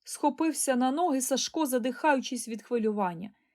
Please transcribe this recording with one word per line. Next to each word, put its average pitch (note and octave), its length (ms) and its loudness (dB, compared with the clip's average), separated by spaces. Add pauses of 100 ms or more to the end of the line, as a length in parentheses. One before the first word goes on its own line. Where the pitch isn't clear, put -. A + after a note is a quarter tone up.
схопився D4 720 0
на B3+ 140 4
ноги D4 300 2
Сашко, C4+ 460 0
задихаючись B3+ 800 0
від A3 140 -10
хвилювання. G#3 680 -2 (240)